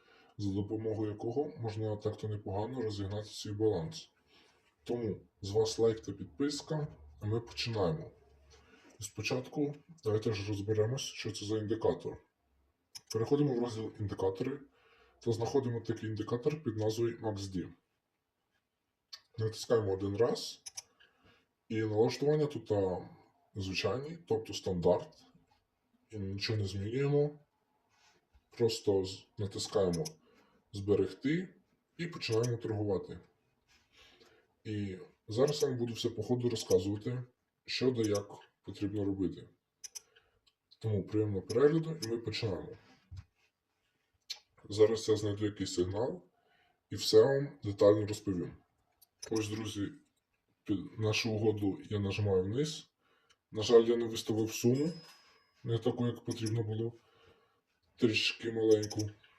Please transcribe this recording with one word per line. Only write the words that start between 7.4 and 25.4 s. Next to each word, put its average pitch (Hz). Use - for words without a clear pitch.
І 107
спочатку 131
давайте 107
ж 98
розберемось, 107
що -
це 104
за 107
індикатор. 104
Переходимо 135
в 117
розділ 110
«Індикатори» -
та 120
знаходимо 117
такий 110
індикатор 107
під 107
назвою 117
максді. 98
Натискаємо 110
один 101
раз, -
і 110
налаштування 127
тут, -
а, 92
звичайні, 98
тобто 107
стандарт. 90